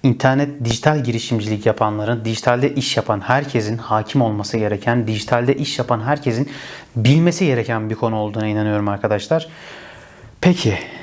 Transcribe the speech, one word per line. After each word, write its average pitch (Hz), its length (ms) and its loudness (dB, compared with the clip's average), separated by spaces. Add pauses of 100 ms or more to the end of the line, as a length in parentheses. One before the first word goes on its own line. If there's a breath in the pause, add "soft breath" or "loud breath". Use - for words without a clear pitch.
İnternet, 135 600 2
dijital 139 380 2
girişimcilik 110 640 -2
yapanların, 110 600 0
dijitalde 123 480 2
iş - 240 -2
yapan 107 220 0
herkesin 120 580 0
hakim 110 440 0
olması 104 360 -2
gereken, 107 500 0
dijitalde 120 480 0
iş 143 240 -4
yapan 117 220 0
herkesin 139 480 0 (460 loud breath)
bilmesi 160 500 4
gereken 117 440 0
bir 110 60 -2
konu 113 200 0
olduğuna 107 320 -2
inanıyorum 104 400 0
arkadaşlar. 104 600 0 (920 loud breath)
Peki, 175 320 4 (300 loud breath)